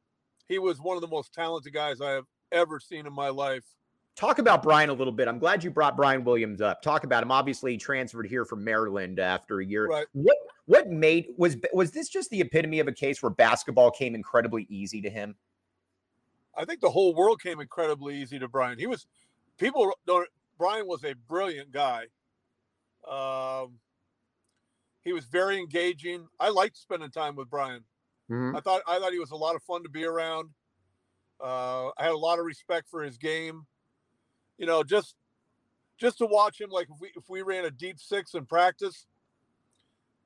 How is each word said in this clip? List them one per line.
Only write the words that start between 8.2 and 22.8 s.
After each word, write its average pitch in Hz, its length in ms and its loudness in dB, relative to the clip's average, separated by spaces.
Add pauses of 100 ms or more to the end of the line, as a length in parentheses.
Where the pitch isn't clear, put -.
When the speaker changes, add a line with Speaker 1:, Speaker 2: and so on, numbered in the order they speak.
Speaker 2:
here 120 180 -2
from 104 180 -10
Maryland 101 560 -2
after 92 400 0
a 95 60 -4
year. 104 220 -2
Speaker 1:
Right. 151 240 -2
Speaker 2:
What, 165 260 6 (280)
what 214 260 6
made, 160 440 4
was, 170 220 4 (160)
was 185 160 4
this 302 200 -8
just 381 200 -6
the 202 100 -2
epitome 156 400 0
of 143 80 0
a 139 40 -2
case 139 320 -4
where 117 80 0
basketball 117 580 6
came 120 240 -2
incredibly 113 560 0
easy 101 320 -8
to 101 80 -8
him? 104 260 -10 (1200)
Speaker 1:
I 160 100 -6
think 330 140 -8
the 175 120 4
whole 175 240 4
world 214 260 4
came 170 180 -8
incredibly 143 640 -4
easy 135 160 -12
to 127 100 -8
Brian. 123 300 -2
He 151 80 -6
was, 247 220 -6 (500)
people 233 340 2 (140)
don't, 175 220 2 (320)
Brian 208 260 0
was 165 180 -6
a 147 100 -6 (140)
brilliant 156 440 -4
guy. 127 320 -2 (1080)